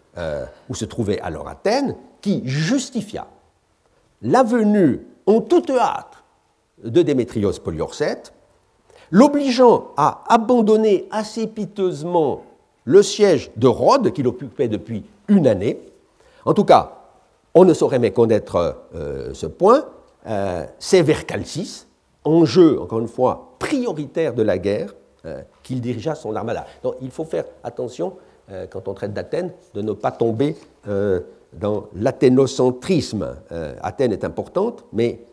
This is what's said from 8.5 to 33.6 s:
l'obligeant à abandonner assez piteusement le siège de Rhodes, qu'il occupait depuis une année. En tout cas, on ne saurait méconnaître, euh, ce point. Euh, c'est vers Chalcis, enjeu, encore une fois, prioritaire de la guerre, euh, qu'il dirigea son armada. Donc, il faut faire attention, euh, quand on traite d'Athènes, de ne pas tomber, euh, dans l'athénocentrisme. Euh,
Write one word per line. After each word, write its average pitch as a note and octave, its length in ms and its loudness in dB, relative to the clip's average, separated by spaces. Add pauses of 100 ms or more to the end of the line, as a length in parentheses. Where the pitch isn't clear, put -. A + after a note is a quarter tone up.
l'obligeant B3+ 840 4
à C#3+ 300 0
abandonner A3 840 2
assez G#3+ 360 -6
piteusement F3 960 -4 (400)
le F3+ 200 6
siège G3 520 0
de A#2 120 2
Rhodes, C#3+ 440 2
qu'il C3 160 -4
occupait B2 400 -4
depuis G#2+ 380 -8 (220)
une F#3+ 200 4
année. A#2 340 0 (640)
En - 80 4
tout G3+ 120 2
cas, - 320 4 (580)
on F3+ 100 10
ne F3 80 6
saurait C#3+ 240 0
méconnaître, G#2+ 800 0 (160)
euh, C#2 400 -10
ce - 140 -10
point. A3+ 380 2 (420)
Euh, G2 380 -4 (120)
c'est - 240 2
vers D3+ 260 0
Chalcis, - 580 -10 (380)
enjeu, D#3 560 4
encore A2+ 200 -6
une A2+ 80 -4
fois, - 500 -4
prioritaire D#3+ 760 -4
de A2 80 0
la F#2+ 160 0
guerre, G#2 340 -4 (320)
euh, D2 160 -14 (220)
qu'il C3 180 -8
dirigea A#2 320 -6
son A2 220 -10
armada. G#2 320 -8 (160)
Donc, B2+ 180 -6
il C3 80 -12
faut D#3 160 -10
faire D#3+ 200 -8 (180)
attention, B2+ 500 -10 (380)
euh, F#2 160 -12
quand F#2+ 200 -14
on G2 60 -8
traite G#2 200 -8
d'Athènes, D3 380 -6 (220)
de G2+ 80 -8
ne G#2+ 120 -4
pas B2+ 180 -6
tomber, B2+ 440 -2 (320)
euh, G2 340 0 (320)
dans G2+ 320 -4 (100)
l'athénocentrisme. B2+ 1400 2 (160)
Euh, D#2+ 300 -8